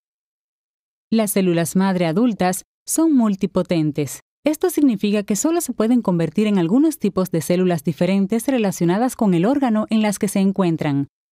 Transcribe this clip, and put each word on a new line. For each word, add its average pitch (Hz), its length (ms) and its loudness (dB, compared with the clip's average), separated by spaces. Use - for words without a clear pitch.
Las 220 220 0
células 170 460 0
madre 185 300 0
adultas 185 580 0
son 320 280 0
multipotentes. 180 1080 0
Esto 311 260 0
significa 214 520 0
que 208 120 -2
solo 330 260 0
se 262 120 -6
pueden 226 300 0
convertir 175 440 0
en 208 120 2
algunos 247 400 2
tipos 190 320 -2
de 165 100 0
células 175 440 0
diferentes 190 600 -2
relacionadas 214 720 0
con 196 180 2
el 170 100 2
órgano 233 440 0
en 220 140 0
las 208 160 -2
que 208 100 -2
se 196 120 -2
encuentran. 165 680 0